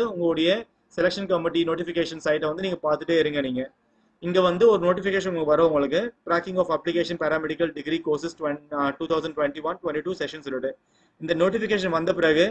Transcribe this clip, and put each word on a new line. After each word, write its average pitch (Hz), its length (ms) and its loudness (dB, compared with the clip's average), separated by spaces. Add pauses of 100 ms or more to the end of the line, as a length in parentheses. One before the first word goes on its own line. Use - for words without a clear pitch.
(140)
உங்களுடைய 165 360 0 (460)
selection 185 380 0
committee 165 340 0
notification 165 600 -4
சைட்டை 156 240 0
வந்து 180 160 -6
நீங்க 175 180 -4
பாத்துட்டே 156 380 2
இருங்க 147 240 -2
நீங்க. 127 140 -4 (640)
இங்க 175 200 2
வந்து 180 260 2
ஒரு 190 140 4
notification 185 460 0
உங்களுக்கு 156 200 0
வரும் 165 160 6
உங்களுக்கு, 147 320 2 (260)
tracking 170 360 -2
of 170 140 0
application 170 460 -2
paramedical 156 540 0
degree 156 320 -4
courses 151 320 -2
twen-, 147 240 -4 (140)
ஆ, 143 40 2 (160)
two 165 140 -6
thousand 160 260 -2
twenty-one 151 460 -2
twenty-two 156 380 -4
session 156 240 -8
சொல்லிட்டு 131 260 -4 (500)
இந்த 160 180 0
notification 190 560 0
வந்த 165 220 0
பிறகு 165 320 4